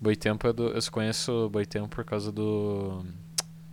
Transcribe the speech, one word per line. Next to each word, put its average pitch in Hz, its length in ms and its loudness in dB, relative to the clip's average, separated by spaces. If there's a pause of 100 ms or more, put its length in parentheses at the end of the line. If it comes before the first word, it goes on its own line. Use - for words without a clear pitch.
Boitempo 107 460 2
é 117 60 8
do, 117 160 2
eu 113 140 0
só - 80 -2
conheço 110 600 2
Boitempo 104 380 0
por 113 160 -6
causa 104 260 -2
do, 104 720 0 (720)